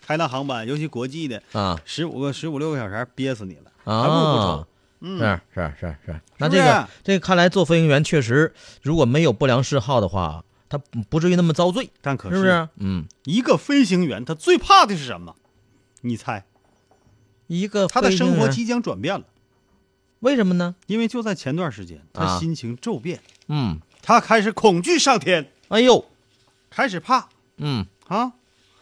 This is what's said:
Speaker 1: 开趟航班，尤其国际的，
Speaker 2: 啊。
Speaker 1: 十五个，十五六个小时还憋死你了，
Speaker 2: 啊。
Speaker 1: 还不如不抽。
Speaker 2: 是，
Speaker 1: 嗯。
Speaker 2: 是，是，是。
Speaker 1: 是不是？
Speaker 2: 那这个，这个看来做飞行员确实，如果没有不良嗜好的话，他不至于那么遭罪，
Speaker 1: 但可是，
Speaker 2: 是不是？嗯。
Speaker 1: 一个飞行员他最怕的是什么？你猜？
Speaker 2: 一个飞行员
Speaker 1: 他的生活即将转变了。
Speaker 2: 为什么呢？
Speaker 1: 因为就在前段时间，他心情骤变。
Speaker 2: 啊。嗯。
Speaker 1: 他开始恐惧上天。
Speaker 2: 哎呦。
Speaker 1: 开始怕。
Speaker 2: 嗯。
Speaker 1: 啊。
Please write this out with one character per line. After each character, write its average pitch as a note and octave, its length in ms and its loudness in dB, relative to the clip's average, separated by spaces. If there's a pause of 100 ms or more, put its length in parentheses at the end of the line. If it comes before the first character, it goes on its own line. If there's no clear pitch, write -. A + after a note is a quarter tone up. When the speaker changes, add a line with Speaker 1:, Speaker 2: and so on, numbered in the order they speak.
Speaker 1:
开 D3+ 100 -2
趟 D#3+ 120 0
航 C3 180 -8
班， A#2 200 -6
尤 C#3 100 -4
其 D#3 100 -6
国 B2 200 -6
际 D3+ 200 -8
的， A2+ 160 -10 (100)
Speaker 2:
啊。 F#2+ 320 -2
Speaker 1:
十 E3 220 -6
五 C3 140 -8
个， C#3 120 -4
十 D#3 160 -10
五 C#3 100 -6
六 D#3 120 -4
个 D3 80 -4
小 A2 100 -8
时 F#2+ 60 -10
还 A#2+ 100 -6
憋 C3 300 -6
死 G#2 100 -12
你 F2+ 120 -14
了， - 140 -20 (140)
Speaker 2:
啊。 A2 180 0
Speaker 1:
还 D3 60 2
不 D#3 60 2
如 E3 60 2
不 D3+ 180 2
抽。 E2+ 220 -2
Speaker 2:
是， D#2+ 60 -16 (340)
Speaker 1:
嗯。 F3+ 180 -12
Speaker 2:
是， G#2 220 -2 (140)
是， D#2 260 -6
是。 D#2+ 160 -10 (100)
Speaker 1:
是 - 0 -
不 E2+ 60 -10
是？ D#2 80 -12 (180)
Speaker 2:
那 D3+ 100 -2
这 C#4 80 2
个， A3+ 320 4 (160)
这 F#3+ 80 0
个 F#3+ 80 2
看 F#3 160 0
来 F3 100 6
做 F#3 180 2
飞 E3+ 120 2
行 E3 100 4
员 D3 160 4
确 D3+ 200 0
实， C3+ 320 2 (280)
如 D3+ 140 0
果 D3+ 80 4
没 B2+ 160 2
有 D#3 120 4
不 C#3 140 0
良 B2+ 160 4
嗜 C#3 160 -2
好 A#2+ 220 0
的 F#2 80 0
话， E2 340 -6 (280)
他 C#3+ 80 -6 (320)
不 D#3 100 0
至 F3 80 2
于 F3+ 80 4
那 F3+ 60 4
么 E3 100 2
遭 F3 180 2
罪， - 200 -6 (100)
Speaker 1:
但 C#3 160 -4
可 G2 140 -8
是， F3+ 60 -2
Speaker 2:
是 F#3+ 60 0
不 F#3+ 60 4
是？ E3 280 2
嗯。 F#2+ 280 -4 (200)
Speaker 1:
一 G#3 180 0
个 C4+ 140 4
飞 C#4+ 280 2
行 F3+ 220 2
员 A#2 180 -6
他 D#3+ 100 -6
最 F4 220 2
怕 F#4+ 300 6
的 G3+ 100 -2
是 D3 80 -8
什 G2 160 -10
么？ F2 160 -18 (640)
你 A#2+ 160 -4
猜？ G#2 300 -8 (1040)
Speaker 2:
一 F3+ 200 -4
个 G3+ 180 0
飞 - 80 -2
行 - 0 -
员 - 0 -
Speaker 1:
他 B3+ 60 0
的 B3 160 4
生 F3 220 2
活 - 100 4
即 C3+ 160 -2
将 A#3+ 160 -2
转 A2+ 180 -4
变 E3 200 -4
了。 - 80 -16 (920)
Speaker 2:
为 C4+ 160 2
什 G#3+ 100 2
么 F3+ 80 2
呢？ F3 200 -2 (120)
Speaker 1:
因 G#3+ 120 -4
为 A#3 80 0
就 A#3 160 -6
在 G#3+ 120 -4
前 C#3 200 -6
段 E3+ 160 -4
时 F#2+ 140 -12
间， E2 160 -18 (140)
他 F#2 240 -2
心 E3 160 -4
情 A#2 200 -8
骤 F3+ 240 -8
变。 C#3 200 -10
Speaker 2:
啊。 - 20 -20 (280)
嗯。 A#2+ 300 -2 (220)
Speaker 1:
他 A3+ 180 4
开 A3 220 2
始 G#3 100 0
恐 F#3 300 4
惧 D#4 180 2
上 B3 200 2
天。 D#3+ 340 -2 (160)
Speaker 2:
哎 G#3 120 2
呦。 B3 260 6 (640)
Speaker 1:
开 B3+ 180 -2
始 F#3 100 -8
怕。 A#3+ 300 0 (300)
Speaker 2:
嗯。 C3+ 260 -2 (220)
Speaker 1:
啊。 A#3+ 260 -4 (500)